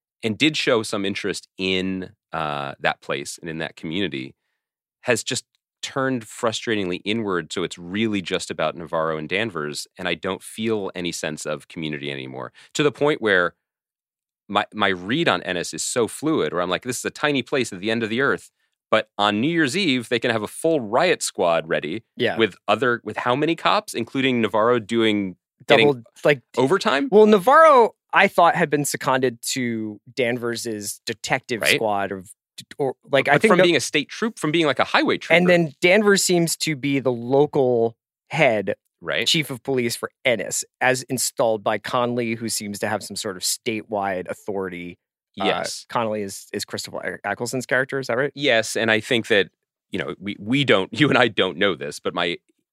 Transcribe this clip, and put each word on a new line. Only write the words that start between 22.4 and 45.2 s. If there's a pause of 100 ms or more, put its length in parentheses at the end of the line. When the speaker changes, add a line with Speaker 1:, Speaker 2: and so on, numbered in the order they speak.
Speaker 1:
other,
with
how
many
cops,
including
Navarro
doing, (320)
getting
Speaker 2:
Double, (220)
like, (140)
Speaker 1:
overtime?"
Speaker 2:
well,
Navarro, (160)
I
thought,
had
been
seconded
to (140)
Danvers's
detective
Speaker 1:
Right.
Speaker 2:
squad
of, (480)
or, (160)
like,
I
Speaker 1:
But
Speaker 2:
think
Speaker 1:
from
Speaker 2:
no
Speaker 1:
being
a
state
troop,
from
being,
like,
a
highway
trooper.
Speaker 2:
And
then
Danvers
seems
to
be
the
local (340)
head (260)
Speaker 1:
Right.
Speaker 2:
chief
of
police
for (140)
Ennis, (160)
as
installed
by
Conley,
who
seems
to
have
some
sort
of
statewide
authority. (400)